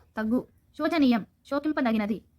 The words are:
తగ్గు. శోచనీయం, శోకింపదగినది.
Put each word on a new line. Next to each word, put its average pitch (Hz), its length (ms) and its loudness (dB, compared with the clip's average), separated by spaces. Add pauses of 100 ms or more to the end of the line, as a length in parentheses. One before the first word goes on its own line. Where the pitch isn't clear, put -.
(180)
తగ్గు. 220 300 -2 (300)
శోచనీయం, 285 480 2 (240)
శోకింపదగినది. 254 720 -2 (180)